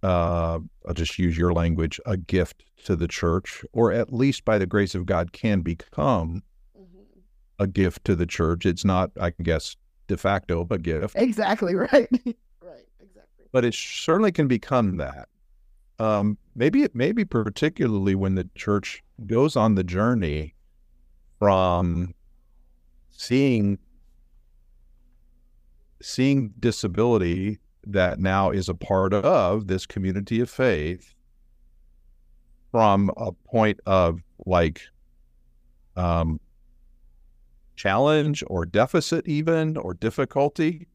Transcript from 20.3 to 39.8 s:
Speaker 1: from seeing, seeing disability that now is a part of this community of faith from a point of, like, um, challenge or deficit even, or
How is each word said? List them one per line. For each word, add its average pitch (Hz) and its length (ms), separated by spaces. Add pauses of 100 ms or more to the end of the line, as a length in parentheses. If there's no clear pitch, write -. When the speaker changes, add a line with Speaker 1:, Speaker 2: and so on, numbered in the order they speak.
Speaker 1:
from 90 720 (1000)
seeing, 117 680 (2250)
seeing 135 480 (100)
disability 101 1000 (280)
that 95 320
now 95 320
is 95 160
a 92 60
part 95 400
of 104 540
this 95 180
community 98 560
of 120 80
faith 90 640 (1600)
from 101 440
a 107 160
point 107 540
of, 87 340 (260)
like, 85 360 (1120)
um, 82 440 (1400)
challenge 147 720
or 87 180
deficit 127 640
even, 156 500
or 92 160